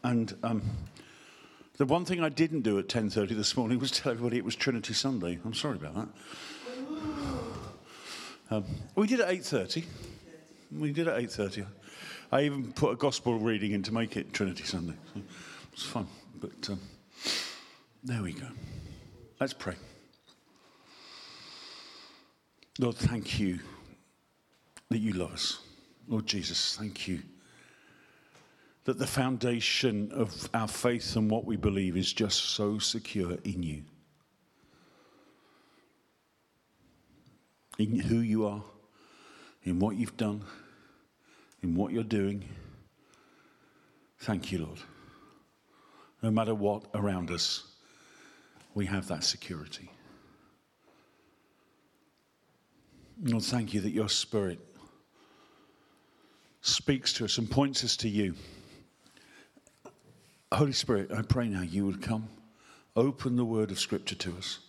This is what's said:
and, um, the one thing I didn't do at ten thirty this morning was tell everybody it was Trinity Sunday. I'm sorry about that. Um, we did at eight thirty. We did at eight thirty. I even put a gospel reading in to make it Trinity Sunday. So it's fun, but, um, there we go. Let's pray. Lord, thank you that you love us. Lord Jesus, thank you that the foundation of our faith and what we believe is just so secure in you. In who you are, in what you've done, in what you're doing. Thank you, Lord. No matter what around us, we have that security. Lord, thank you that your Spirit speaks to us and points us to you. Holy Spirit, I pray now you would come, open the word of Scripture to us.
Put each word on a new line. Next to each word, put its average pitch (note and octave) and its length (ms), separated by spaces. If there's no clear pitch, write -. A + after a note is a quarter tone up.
and, A#2 400
um, A2+ 180
the C#3+ 80
one E3 180
thing F3 180
I D#3+ 60
didn't D3+ 360
do G#2 160
at F#2+ 100
ten A2 200
thirty G#2 240
this G#2+ 220
morning B2 240
was C3+ 120
tell - 200
everybody A#2+ 260
it A2+ 60
was A#2 140
Trinity A#2 360
Sunday. F#2 520
I'm A#2 80
sorry C3 240
about D2+ 180
that. G#2+ 140
Um, G#2+ 160
we G#3 120
did A#3+ 140
at F3+ 80
eight F#3 160
thirty. C#3+ 400
We D3+ 140
did E3 160
at C3 100
eight A#2+ 140
thirty. G2+ 320
I C#3 140
even C#3 300
put A#2+ 180
a B2 60
gospel B2 420
reading G#2+ 320
in G2+ 120
to G#2+ 100
make A2+ 240
it - 160
Trinity F#2 320
Sunday. E2+ 300
So G2+ 80
it's - 120
fun, G#2 240
but, - 280
um, F#2+ 120
there B2 180
we F2 120
go. B2+ 140
Let's C3 140
pray. F2+ 220
Lord, A#2+ 180
thank - 420
you F2+ 200
that A#2 80
you G#2+ 160
love F2 180
us. - 280
Lord G#2+ 160
Jesus, - 500
thank G#2+ 320
you F2 160
that C3 120
the C3 80
foundation A#2+ 1080
of - 400
our A2 140
faith - 500
and G#2+ 120
what A2 140
we G#2+ 140
believe F#2+ 400
is F#2 160
just G#2 240
so G#2 420
secure F#2 640
in F2+ 180
you. D2 220
In G#2+ 220
who A2+ 200
you A2 260
are, G#2 180
in F2+ 160
what G2+ 180
you've A#2 180
done, G#2 260
in E2+ 140
what F#2+ 160
you're A2+ 100
doing. G2+ 460
Thank G2 340
you, F2 60
Lord. D#2 200
No A2+ 80
matter A2 240
what G#2 380
around F#2+ 360
us, - 360
we G2+ 120
have F#2+ 240
that D#2+ 160
security. - 640
Lord, A#2 220
thank A2 300
you G#2 80
that G2+ 100
your G#2+ 160
Spirit G2 540
speaks - 520
to A#2 120
us - 120
and A2 140
points C3+ 320
us A#2 140
to A#2+ 100
you. G2+ 260
Holy C#3+ 180
Spirit, G#2+ 400
I A2 120
pray A#2+ 260
now F#2+ 120
you F2+ 240
would G2 160
come, A2 280
open C3 400
the B2 80
word A2 260
of F#2+ 100
Scripture - 360
to F2+ 220
us. - 320